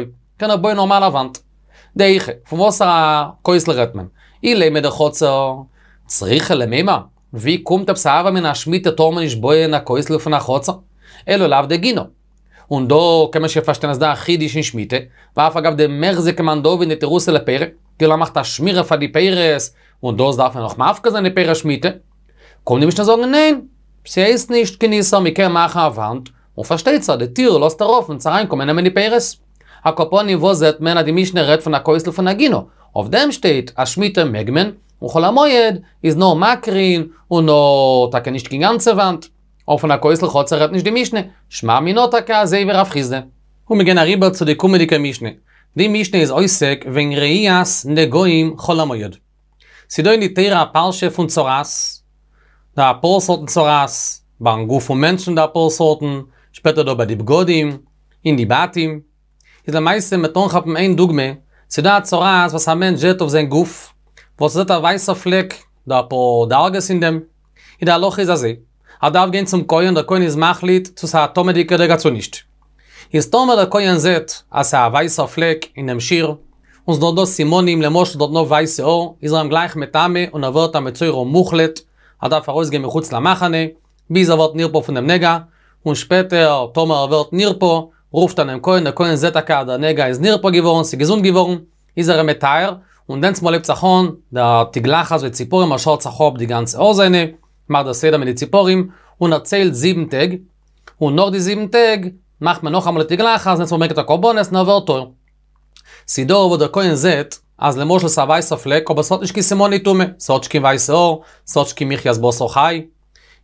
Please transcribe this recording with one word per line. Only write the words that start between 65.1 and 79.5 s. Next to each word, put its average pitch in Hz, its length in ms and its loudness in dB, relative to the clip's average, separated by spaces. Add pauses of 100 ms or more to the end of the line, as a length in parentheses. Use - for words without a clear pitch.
פלעק, 185 380 -2 (340)
דא 127 120 2
א - 20 0
פאר 123 480 0
דרגות 185 400 0
אין 185 100 0
דעם. 165 200 0 (640)
אין - 40 -4
דער 175 200 2
הלכה 196 160 -2
איז 180 100 0
אזוי. 120 240 -2 (460)
ער 147 80 2
דארף 180 200 2
גיין 196 160 -2
צום 185 220 -2
כהן, 175 260 2
דער 156 140 0
כהן 185 140 0
איז 160 140 0
מחליט, 180 640 0
צו 170 80 -8
זאגן, 151 260 0
טומא 180 180 0
די 170 120 2
קדושה 170 340 2
צו 156 120 0
נישט. 110 280 -6 (760)
איז 151 160 0
טומא 247 260 4
דער 185 140 2
כהן 190 280 2
זעט, 160 360 0 (180)
אז - 220 -2
ער 127 120 4
א 113 40 2
ווייסער 143 380 -2
פלעק 165 380 -2 (120)
אין 135 100 -8
דעם 123 120 -4
שיר, 160 360 -2 (520)
און 156 120 0
דארט 165 160 0
דאס 185 140 2
סימנים, 170 520 0
למשל 160 380 0
דארט 147 120 0
נאר 160 120 0
ווייסע 151 400 0
אויר, 170 260 0 (140)
איז 151 100 -2
ער 160 60 2
אים 151 100 -2
גלייך 165 260 -2